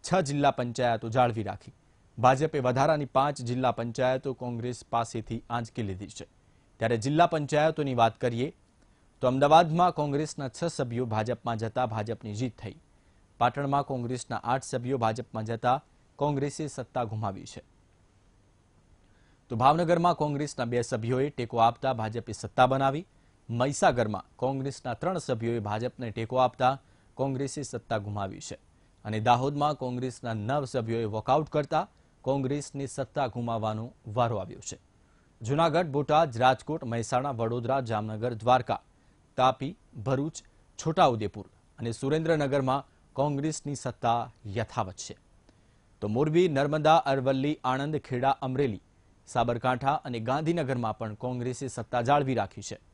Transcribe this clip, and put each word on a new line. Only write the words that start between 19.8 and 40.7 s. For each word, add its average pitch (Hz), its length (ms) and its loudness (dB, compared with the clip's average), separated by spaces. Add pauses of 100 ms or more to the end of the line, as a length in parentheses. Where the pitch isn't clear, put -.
કોંગ્રેસના 147 500 -2
બે 120 160 0
સભ્યોએ 127 480 -2
ટેકો 117 280 -6
આપતા 117 360 2
ભાજપે 110 400 -6
સત્તા 127 340 4
બનાવી. 135 380 2 (440)
મહીસાગરમાં 120 720 2 (120)
કોંગ્રેસના 131 580 -4
ત્રણ 175 240 -2
સભ્યોએ 117 420 -2
ભાજપને 110 520 -4
ટેકો 113 260 -4
આપતા 127 360 2 (400)
કોંગ્રેસે 135 500 -4
સત્તા 117 340 -6
ગુમાવી 101 420 -6
છે - 180 -12 (480)
અને 107 140 -2
દાહોદમાં 139 560 4
કોંગ્રેસના 123 580 -6
નવ 123 320 -2
સભ્યોએ 117 400 -2
વોકઆઉટ 131 440 0
કરતા 156 380 0 (340)
કોંગ્રેસને 139 640 -2
સત્તા 135 400 -4
ગુમાવવાનો 113 680 -4 (140)
વારો 113 300 0
આવ્યો 92 220 -8
છે. - 180 -12 (640)
જૂનાગઢ, 156 460 2
બોટાદ, 147 500 2
રાજકોટ, 131 460 2
મહેસાણા, 123 480 -2
વડોદરા, 120 500 -2
જામનગર, 110 520 -4
દ્વારકા, 120 480 2 (560)
તાપી, 131 400 0 (260)
ભરૂચ, 135 320 -2 (440)